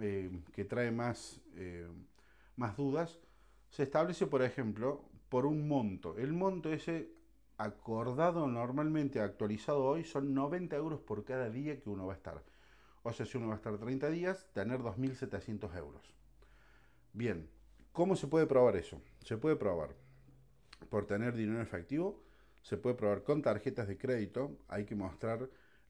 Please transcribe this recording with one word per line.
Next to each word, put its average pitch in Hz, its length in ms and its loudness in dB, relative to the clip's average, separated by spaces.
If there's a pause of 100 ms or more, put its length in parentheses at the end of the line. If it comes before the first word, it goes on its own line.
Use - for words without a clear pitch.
eh, 98 300 -2 (200)
que 98 140 -4
trae 120 260 0
más... 117 500 -4 (140)
Eh, 87 320 -10 (680)
más 107 200 -2
dudas. 143 440 -2 (500)
Se - 140 0
establece, 160 440 2
por 143 140 4
ejemplo, 120 640 0 (240)
por 127 160 4
un 151 220 2
monto. 101 500 0
El 135 160 0
monto 175 400 0
ese 160 360 -4 (480)
acordado 127 920 0
normalmente, 139 720 0
actualizado 107 640 0
hoy, 156 200 4
son 139 300 -2
noventa 156 420 0
euros 151 240 -2
por 104 240 -4
cada 127 260 -2
día 139 300 -4
que 107 100 -8
uno 98 160 -4
va 95 80 -4
a 87 40 -10
estar. 76 260 -10 (600)
O 117 100 -4
sea, 113 140 -4
si - 100 -6
uno 113 120 -2
va 107 40 0
a 101 40 -4
estar 104 200 -6
treinta 135 320 -2
días, 175 440 -2
tener 120 280 -2
dos 107 160 -4
mil 131 180 0
setecientos 101 600 -6
euros. - 400 -12 (1000)
Bien, 101 340 -2 (440)
¿cómo 180 240 4
se - 100 -2
puede 156 220 6
probar 123 280 8
eso? 80 240 -4 (200)
Se - 180 -6
puede 151 180 4
probar 82 400 0 (920)
por 104 160 2
tener 117 300 0
dinero 110 220 0
en 117 60 -2
efectivo, 139 600 -4 (380)
se - 160 -6
puede 123 180 0
probar 101 280 2
con 147 180 2
tarjetas 107 460 0
de 98 100 -6
crédito, 123 600 -2 (100)
hay 104 180 -4
que 110 100 -6
mostrar 113 540 -4 (400)